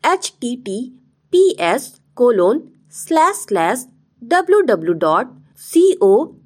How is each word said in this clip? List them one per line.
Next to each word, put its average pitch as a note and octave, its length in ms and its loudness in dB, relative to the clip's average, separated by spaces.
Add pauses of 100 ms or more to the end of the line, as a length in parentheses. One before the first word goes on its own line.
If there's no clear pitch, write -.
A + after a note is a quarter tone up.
एचटीटीपीएस B3+ 1900 -4 (160)
कोलोन A#3 480 2 (280)
स्लैश E4 440 0
स्लैश G3+ 520 -4 (360)
डब्ल्यू E4+ 380 0
डब्ल्यू F3 320 -2
डॉट E3 340 0 (300)
सी F4+ 440 0
ओ G3+ 240 4 (200)